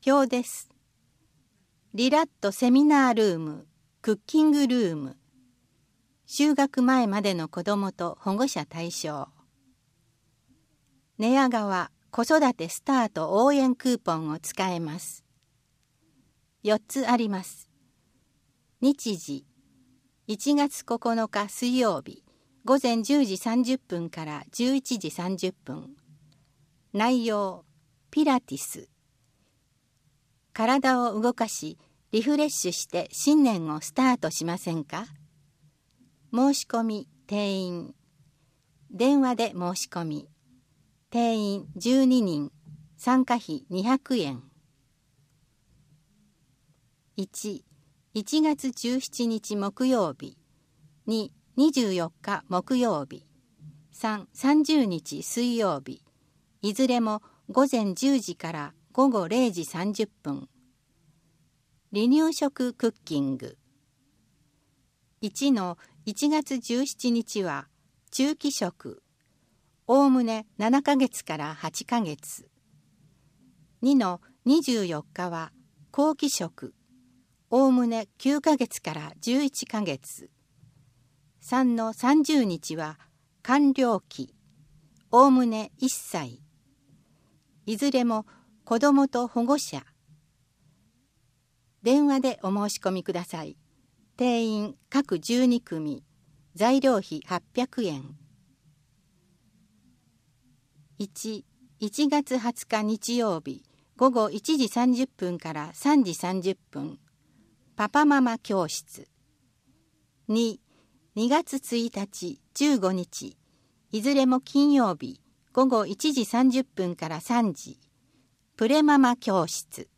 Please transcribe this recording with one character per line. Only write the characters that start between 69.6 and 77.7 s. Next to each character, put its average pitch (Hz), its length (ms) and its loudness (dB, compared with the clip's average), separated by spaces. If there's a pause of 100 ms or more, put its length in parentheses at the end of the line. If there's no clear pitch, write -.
お 269 180 6
お 277 40 6
む 254 140 4
ね 220 220 -4 (120)
七 240 260 4
ヶ 285 120 2
月 262 280 0
か 156 140 -8
ら 151 180 -8
八 - 300 -10
ヶ 240 160 -2
月。 - 480 -10 (1300)
二 269 140 4
の 185 260 0 (240)
二 294 160 4
十 233 240 0
四 160 180 -4 (100)
日 180 160 -6
は 165 220 -10 (400)
後 294 240 2
期 294 140 -2
食。 - 460 -8 (720)
お 262 180 4
お 269 40 6